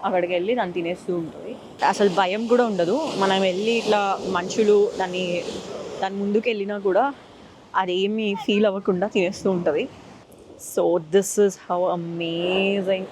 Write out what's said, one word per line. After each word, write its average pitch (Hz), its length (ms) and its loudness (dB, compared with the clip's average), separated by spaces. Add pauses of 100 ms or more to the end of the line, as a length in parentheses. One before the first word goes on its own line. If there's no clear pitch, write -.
అక్కడికి 180 280 0
వెళ్ళి 185 220 0
దాన్ని 196 180 -2
తినేస్తూ 175 440 -4
ఉంటుంది. - 680 -8
అసలు 196 240 4
భయం 196 380 0
కూడా 240 200 4
ఉండదు. 214 500 0
మనం 190 240 2
వెళ్ళి 190 320 0
ఇట్లా 208 540 2
మనుషులు 202 720 4
దాన్ని, 180 440 -2 (600)
దాని 196 140 -2
ముందుకు 202 320 0
వెళ్ళినా 208 300 -2
కూడా 202 360 2 (600)
అదేమీ 196 580 0
ఫీల్ 208 320 2
అవ్వకుండా 196 400 0
తినేస్తూ 196 440 0
ఉంటుంది. 175 380 0 (880)
So, 180 60 4 (140)
this 185 400 0
is 202 120 4
how 180 500 -2
amazing 180 1120 -2